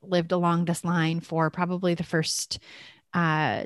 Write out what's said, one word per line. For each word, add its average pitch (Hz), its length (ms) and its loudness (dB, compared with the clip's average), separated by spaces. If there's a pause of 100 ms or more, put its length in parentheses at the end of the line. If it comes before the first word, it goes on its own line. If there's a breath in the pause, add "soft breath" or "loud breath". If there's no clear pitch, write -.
lived 175 300 0
along 170 320 2
this 170 180 -2
line 165 380 0
for 160 280 0
probably 180 440 0
the 165 100 -2
first, - 560 -2 (540 loud breath)
uh, 156 520 2